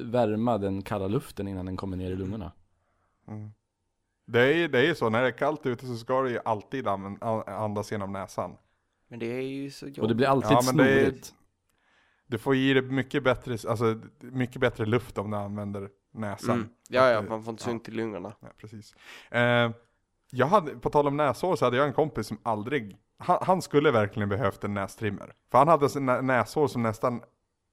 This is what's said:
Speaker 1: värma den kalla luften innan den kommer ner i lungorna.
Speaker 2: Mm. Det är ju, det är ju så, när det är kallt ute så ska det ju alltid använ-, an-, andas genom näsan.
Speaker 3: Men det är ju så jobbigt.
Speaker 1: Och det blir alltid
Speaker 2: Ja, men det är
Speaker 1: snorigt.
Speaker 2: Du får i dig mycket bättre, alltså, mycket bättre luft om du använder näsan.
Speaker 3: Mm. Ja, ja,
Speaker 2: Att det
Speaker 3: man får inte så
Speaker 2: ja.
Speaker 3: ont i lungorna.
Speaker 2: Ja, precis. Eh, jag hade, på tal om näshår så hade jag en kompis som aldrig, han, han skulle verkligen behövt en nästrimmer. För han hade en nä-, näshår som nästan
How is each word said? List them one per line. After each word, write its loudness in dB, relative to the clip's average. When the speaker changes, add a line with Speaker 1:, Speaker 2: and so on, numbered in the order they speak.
Speaker 1:
värma 2
den -4
kalla -6
luften -6
innan -8
den -8
kommer -8
ner -6
i -6
lungorna. -8
Speaker 2:
Mm. -12
Det 2
är 6
ju, 0
det 0
är 6
ju 2
så, 0
när 2
det 2
är -4
kallt -2
ute -4
så -8
ska -2
det -2
ju -4
alltid -4
använ-, -4
an-, -2
andas -4
genom -4
näsan. -8
Speaker 3:
Men -16
det -6
är -6
ju -8
så -16
jobbigt. -14
Speaker 1:
Och 2
det 2
blir 4
alltid 4
Speaker 2:
Ja, 8
men 2
det 6
är 4
Speaker 1:
snorigt. -4
Speaker 2:
Du -4
får 0
i 4
dig 6
mycket -2
bättre, 0
alltså, 0
mycket -6
bättre 0
luft 0
om -6
du -4
använder -8
näsan. -4
Speaker 3:
Mm. -4
Ja, 6
ja, 4
Speaker 2:
Att -2
det -8
Speaker 3:
man -6
får -8
inte -12
så -4
Speaker 2:
ja. -2
Speaker 3:
ont -8
i -12
lungorna. -6
Speaker 2:
Ja, -20
precis. -20
Eh, 4
jag 0
hade, 2
på -6
tal 4
om 0
näshår 0
så 2
hade 2
jag 4
en -4
kompis 0
som -10
aldrig, -4
han, 0
han 2
skulle 4
verkligen 2
behövt 0
en -4
nästrimmer. -6
För 6
han 8
hade 6
en -2
nä-, 2
näshår 2
som -2
nästan -2